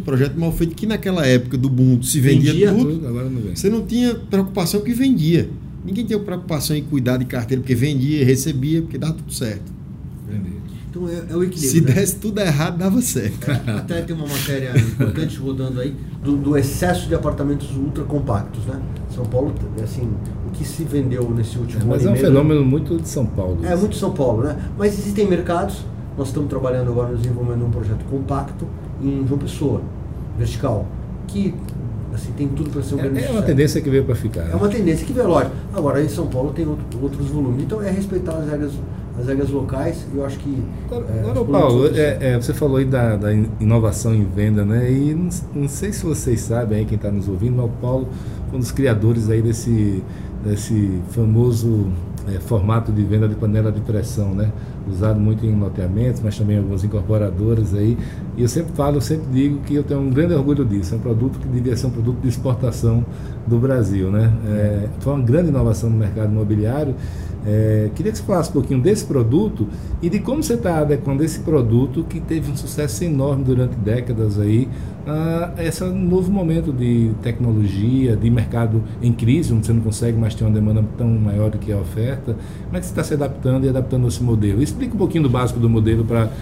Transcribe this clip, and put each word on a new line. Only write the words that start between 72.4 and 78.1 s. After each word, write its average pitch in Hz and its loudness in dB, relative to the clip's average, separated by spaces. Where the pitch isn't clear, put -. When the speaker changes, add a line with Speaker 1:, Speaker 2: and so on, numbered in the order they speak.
Speaker 3:
um 143 -4
sucesso 147 -4
enorme 139 0
durante 127 2
décadas 110 0
aí, 104 4
a 165 -2
esse 165 -2
novo 185 2
momento 165 0
de 120 4
tecnologia, 113 2